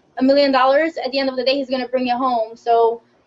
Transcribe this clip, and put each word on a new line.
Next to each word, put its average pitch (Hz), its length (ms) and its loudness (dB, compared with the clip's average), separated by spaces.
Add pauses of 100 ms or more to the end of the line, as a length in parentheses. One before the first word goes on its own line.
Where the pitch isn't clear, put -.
(180)
a 262 60 -2
million 277 280 4
dollars, 277 460 2
at 254 140 -6
the 269 80 -2
end 269 100 -2
of 254 60 -8
the 247 80 -4
day, 262 120 0
he's 269 140 -4
gonna 254 180 -4
bring 254 200 -2
it 240 100 -2
home. 233 380 -4
So 233 480 0 (240)